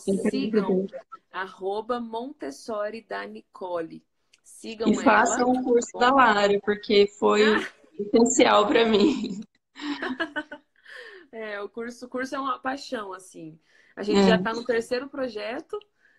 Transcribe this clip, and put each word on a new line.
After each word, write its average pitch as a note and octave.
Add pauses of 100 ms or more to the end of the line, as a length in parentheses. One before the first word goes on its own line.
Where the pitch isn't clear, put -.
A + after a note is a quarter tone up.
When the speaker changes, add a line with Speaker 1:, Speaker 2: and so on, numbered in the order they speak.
Speaker 1:
Eu G3
que G3+
Speaker 2:
sigam G#3+
Speaker 1:
agradeço. F#3+ (360)
Speaker 2:
arroba G3+
Montessori A3+
da G3+
Nicole. F3 (400)
Sigam A3
Speaker 1:
E G3+
Speaker 2:
ela, -
Speaker 1:
façam B3
o B3+
curso A#3+
Speaker 2:
tá -
Speaker 1:
da B3
Speaker 2:
bom? C4+
Speaker 1:
Lara, G#3
porque G3+ (120)
foi G#3
Speaker 2:
Ah! G#3+ (300)
Speaker 1:
essencial A3
pra A#3
mim. G#3+ (340)
Speaker 2:
<laughs> D4 (680)
É, G#3+
o G3+
curso, A#3+
o -
curso C4
é C#4
uma C4+
paixão, B3
assim. E3+ (380)
A -
gente G#3
Speaker 1:
É. G3
Speaker 2:
já F#3
tá G3+
no A#3
terceiro B3
projeto B3+ (400)